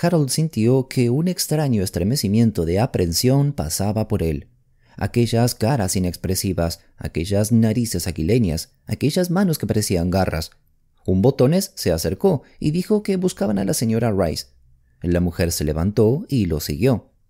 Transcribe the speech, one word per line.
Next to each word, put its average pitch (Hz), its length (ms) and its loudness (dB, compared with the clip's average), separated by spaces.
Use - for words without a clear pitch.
Harold 165 280 2
sintió 131 580 0
que 120 240 0
un 147 160 0
extraño 147 560 0
estremecimiento 104 840 0
de 85 140 0
aprensión 123 760 0
pasaba 104 540 -2
por 95 160 -2
él. 80 280 -4
Aquellas 117 600 0
caras 107 400 0
inexpresivas, 90 840 -2
aquellas 101 540 -2
narices 113 560 2
aquileñas, 85 640 0
aquellas 180 480 -2
manos 180 260 0
que - 80 -4
parecían 92 440 0
garras. 90 420 -2
Un 95 180 2
botones 147 520 2
se - 160 -2
acercó 160 520 0
y 156 100 0
dijo 185 320 0
que 196 140 -2
buscaban 190 420 -2
a 196 60 -2
la 196 100 -2
señora 113 380 0
Rice. 90 340 0
La 87 180 2
mujer 87 300 0
se - 140 -4
levantó 104 640 0
y 113 180 0
lo 78 140 -2
siguió. 95 520 -2